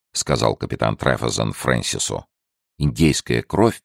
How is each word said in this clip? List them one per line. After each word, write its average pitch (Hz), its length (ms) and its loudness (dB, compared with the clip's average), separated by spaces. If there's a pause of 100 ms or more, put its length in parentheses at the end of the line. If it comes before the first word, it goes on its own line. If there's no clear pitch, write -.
(120)
сказал 57 440 0
капитан 55 400 -2
Трефазен 55 560 0
Фрэнсису. - 720 -2 (520)
Индейская 73 640 2
кровь 104 420 2